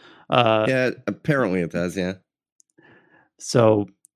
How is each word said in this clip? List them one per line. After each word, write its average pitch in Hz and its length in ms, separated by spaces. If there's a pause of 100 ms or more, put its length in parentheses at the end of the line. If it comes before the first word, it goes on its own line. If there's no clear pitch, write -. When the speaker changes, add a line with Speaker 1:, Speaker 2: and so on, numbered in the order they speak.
(300)
Speaker 1:
Uh, 110 360
Speaker 2:
Yeah, 127 260 (140)
apparently 104 540
it 82 120
does, 87 260
yeah. 92 160 (1200)
Speaker 1:
So 110 520 (260)